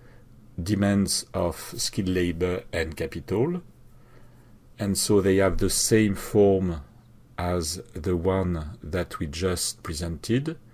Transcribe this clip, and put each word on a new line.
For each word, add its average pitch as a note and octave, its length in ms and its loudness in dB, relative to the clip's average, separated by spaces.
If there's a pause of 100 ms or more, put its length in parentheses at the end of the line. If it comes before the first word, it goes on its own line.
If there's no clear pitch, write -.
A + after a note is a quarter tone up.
(640)
demands G2+ 720 2
of F2 220 0 (200)
skilled - 320 -4
labor F2+ 540 0 (100)
and D#2+ 240 -4
capital. A2 680 -2 (1160)
And G2+ 180 0
so G#2 240 4
they F#2+ 160 4
have F#2+ 220 4
the F#2+ 120 2
same A2 440 4
form F#2+ 680 2 (540)
as F2 460 -2 (120)
the F2+ 220 -2
one F2 680 0
that E2+ 360 -6
we F2+ 80 -4
just F2 560 -4
presented. F2 760 -4 (180)